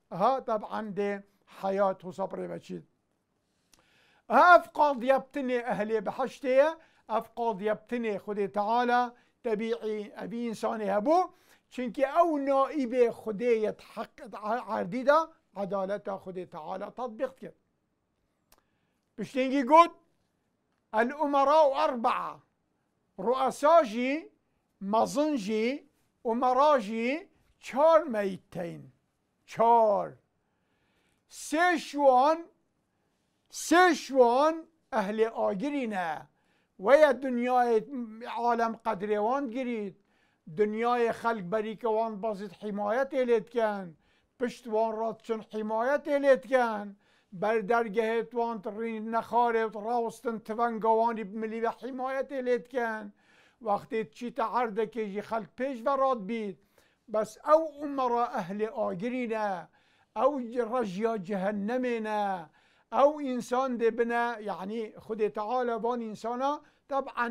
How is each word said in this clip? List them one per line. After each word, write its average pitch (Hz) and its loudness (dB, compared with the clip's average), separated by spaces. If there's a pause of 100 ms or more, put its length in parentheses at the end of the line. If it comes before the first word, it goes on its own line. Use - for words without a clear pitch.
(120)
ها 226 2
طبعا 214 -4
ده 202 -4 (380)
حیات 196 0
و 180 -10
صبر 185 -8
بچید. 170 -12 (1400)
ها 320 10
اف 339 6
قاضی 269 4
ابتن 262 0
اهل 226 -2
بحشته، 254 2 (440)
اف 220 -2
قاضی 214 -2
ابتن 214 -4
خود 202 -4
تعالی 240 0 (320)
طبیعی 214 -4
ابی 220 -8
انسان 220 -6
هبو، 208 2 (460)
چونکه 262 0
او 339 4
نائب 269 2
خدایت 220 -2 (120)
حق 233 -14 (320)
عردی 208 -4
دا 311 4 (260)
عدالت 196 -6
خود 185 -12
تعالی 175 -12
تطبیق 233 -8
کرد. - -18 (1600)
بشتنگی 262 -2
گود 330 8 (1040)
الامراء 285 4
اربعه، 240 -2 (800)
رؤسا 262 4
جی، 254 -2 (560)
مزن 226 0
جی، 220 -4 (360)
امرا 254 4
جی، 226 -2 (400)
چار 311 4
میتین. 175 -8 (540)
چار. 214 4 (1120)
سه 339 0
شوان، 277 4 (1120)
سه 349 4
شوان 269 2 (280)
اهل 220 -2
آگرینه. 214 -4 (500)
و 233 8
یا 302 8
دنیای 247 2 (560)
عالم 233 0
قدر 208 -2
وان 254 0
گرید، 233 -4 (640)
دنیای 226 0
خلق 226 -2
بری 214 -4
که 240 -6
وان 220 -2
بازید 208 -8
حمایت 214 -4
ایلید 240 0
کن، 202 -4 (420)
پشت 247 -6
وان 220 0
راد 220 -6
چون 220 -6
حمایت 220 -2
ایلید 277 4
کن، 220 0 (440)
بر 214 0
درگه 226 0
توان 233 -6
ترین 220 -8
نخاره 226 0
و 214 -8
راستن 233 -4
توان 226 -4
گوانی 226 2
بملی 220 -8
و 226 0
حمایت 262 -6
لیت 247 -2
کن. 220 -4 (480)
وقتی 220 -2
چی 233 -12
تا 254 -2 (140)
عرضه 226 -2
که 220 -6
یه 202 -6
خلق 214 -6
پیش 254 -6
وراد 269 0
بید، 214 -6 (540)
بس 214 -2
او 302 2
امرا 254 0
اهل 208 -6
آگرینه، 214 -4 (480)
او 277 2 (300)
رجیا 226 -2
جهنمینه، 208 -4 (420)
او 285 4
انسان 254 -2
ده 226 2
بنا، 240 -2
یعنی 208 -8
خود 214 -4
تعالی 233 -2
وان 233 -2
انسانا 247 -4 (280)
طبعاً 269 -4